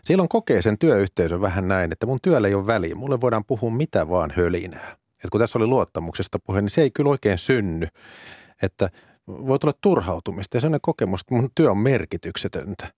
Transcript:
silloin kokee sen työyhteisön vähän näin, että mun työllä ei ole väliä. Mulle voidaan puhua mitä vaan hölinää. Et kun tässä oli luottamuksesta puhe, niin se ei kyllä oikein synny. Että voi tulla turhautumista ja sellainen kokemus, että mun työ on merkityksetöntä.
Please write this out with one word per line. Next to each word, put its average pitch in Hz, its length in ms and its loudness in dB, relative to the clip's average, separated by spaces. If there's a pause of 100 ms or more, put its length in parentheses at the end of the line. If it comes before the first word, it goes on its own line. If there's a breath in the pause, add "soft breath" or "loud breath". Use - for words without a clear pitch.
silloin 180 240 2
kokee 127 340 2
sen 104 160 2
työyhteisön 95 600 2
vähän 92 280 0
näin, 90 240 0
että - 140 -4
mun 127 160 -2
työllä 131 260 4
ei 101 60 2
ole 98 120 -2
väliä. 92 280 0
Mulle 131 260 -4
voidaan 113 240 0
puhua 117 260 -2
mitä 113 380 0
vaan 82 280 0
hölinää. 87 600 -2 (280)
Et 87 60 -10
kun 107 100 2
tässä 117 180 0
oli 110 80 2
luottamuksesta 92 720 -2
puhe, 98 240 -2
niin 101 80 -2
se 165 120 2
ei 135 80 4
kyllä 143 200 0
oikein 104 280 2
synny. 92 500 0 (760 loud breath)
Että 92 280 0 (360 soft breath)
voi 131 320 -2
tulla 151 220 0
turhautumista 98 760 0
ja 120 40 0
sellainen 151 200 0
kokemus, 98 400 -2
että - 140 -6
mun 123 200 0
työ 147 160 4
on 98 80 2
merkityksetöntä. 98 1200 -4